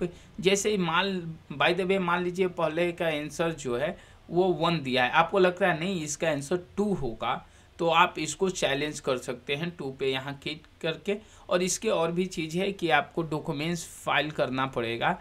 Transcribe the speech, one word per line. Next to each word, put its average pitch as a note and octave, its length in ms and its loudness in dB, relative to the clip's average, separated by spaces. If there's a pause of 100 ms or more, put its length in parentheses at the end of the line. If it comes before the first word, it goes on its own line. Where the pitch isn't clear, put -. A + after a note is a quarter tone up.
(400)
जैसे G3 380 2
मान, F3+ 420 0 (340)
by C#3+ 180 4
the F#3 160 0
way F#3+ 120 2
मान F3+ 240 0
लीजिए F3+ 260 0
पहले E3+ 420 0
का E3+ 160 -4
आंसर D3+ 460 -2
जो C#3 240 -4
है D#3+ 200 -4 (320)
वो F3 140 2 (100)
वन D#3+ 280 2
दिया B2+ 220 2
है, A#2+ 80 2
आपको E3 280 4
लगता F#3 280 4
है E3 120 2
नहीं F3+ 240 -2
इसका D3+ 260 -2
आंसर D3 300 -2 (180)
टू G#3 160 0
होगा, B2 400 -4 (460)
तो E3+ 100 2
आप F3 300 6
इसको D#3 320 0
चैलेंज C#3+ 480 0
कर C3 200 0
सकते C3 360 -6
हैं E3 160 -4
टू C#3+ 280 -8
पे C3+ 120 0
यहाँ C3+ 320 -4
क्लिक D3+ 200 -8 (180)
करके। E3 360 -2 (320)
और F3+ 140 2
इसके F#3 260 -2
और E3+ 220 2
भी F3+ 160 0
चीज़ D#3+ 300 -6
है G3+ 140 0
कि F3 200 -2
आपको D3 320 2
डॉक्यूमेंट्स D#3 600 -4 (120)
फाइल D3 340 0
करना C3+ 360 -2
पड़ेगा B2 540 -2